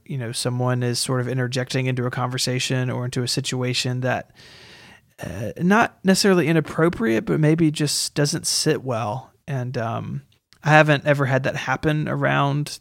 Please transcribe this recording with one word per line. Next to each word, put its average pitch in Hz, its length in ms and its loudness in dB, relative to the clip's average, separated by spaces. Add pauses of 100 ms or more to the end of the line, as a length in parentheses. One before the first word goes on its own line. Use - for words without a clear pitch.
you 139 120 -6
know, 117 160 -6
someone 123 500 0
is 120 160 0
sort 127 220 0
of 123 80 -4
interjecting 127 560 -2
into 127 200 0
a 123 60 -2
conversation 127 800 -2
or 120 160 -4
into 123 180 -2
a 120 60 -2
situation 127 720 -2
that, 120 300 -2 (920)
uh, 107 360 -8
not 202 440 2
necessarily 185 460 4
inappropriate, 165 760 2
but 147 140 0
maybe 156 320 4
just - 420 -2
doesn't 147 320 0
sit - 380 0
well. 117 480 -6 (160)
And, 127 300 -6
um, 113 460 -6 (420)
I 147 60 2
haven't 151 340 6
ever 143 200 2
had 131 180 0
that 131 120 -2
happen 151 540 -2
around 139 720 -2